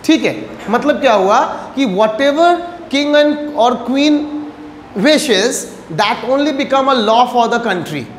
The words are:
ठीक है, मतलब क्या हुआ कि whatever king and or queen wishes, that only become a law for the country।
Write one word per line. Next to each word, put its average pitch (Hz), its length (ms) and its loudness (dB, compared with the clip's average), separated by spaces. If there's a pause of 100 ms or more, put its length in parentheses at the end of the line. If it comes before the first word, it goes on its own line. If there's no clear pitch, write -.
ठीक 311 200 2
है, - 460 -6
मतलब 262 320 0
क्या 262 120 4
हुआ 202 260 4 (360)
कि 269 100 0 (100)
whatever 277 540 2 (400)
king 294 260 0
and 294 400 2
or 233 200 2 (100)
queen 294 680 0 (440)
wishes, 240 800 0 (140)
that 202 360 -2
only 277 280 0
become 269 360 0
a 269 40 2
law 233 380 2
for 233 160 2
the 233 120 0
country। 156 460 -4 (140)